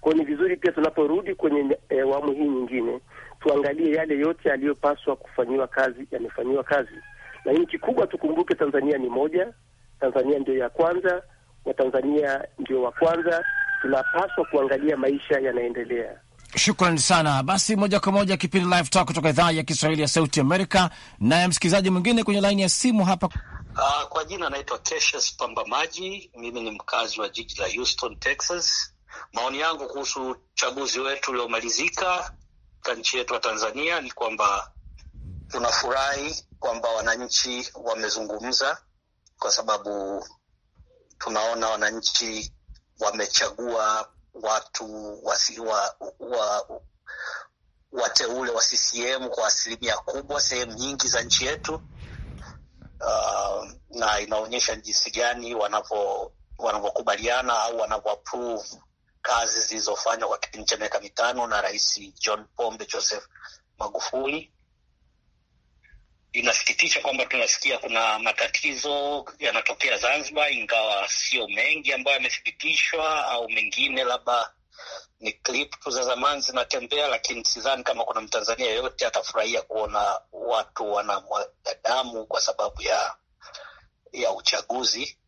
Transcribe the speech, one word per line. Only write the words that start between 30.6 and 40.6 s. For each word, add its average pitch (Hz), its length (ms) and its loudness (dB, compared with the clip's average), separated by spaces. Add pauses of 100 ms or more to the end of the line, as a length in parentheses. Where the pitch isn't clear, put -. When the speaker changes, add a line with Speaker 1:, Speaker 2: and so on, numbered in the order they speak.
Speaker 3:
wetu 139 300 -2
uliomalizika 120 1040 -2 (480)
katika 120 200 -4
nchi 127 180 0
yetu 123 160 -2
ya 117 60 -2
Tanzania 120 600 -2
ni 127 100 -10
kwamba 104 640 0 (760)
tunafurahi 135 960 0 (140)
kwamba 117 300 -2
wananchi 120 800 0 (160)
wamezungumza, 113 920 -2 (600)
kwa 113 120 -2
sababu 101 720 -2 (960)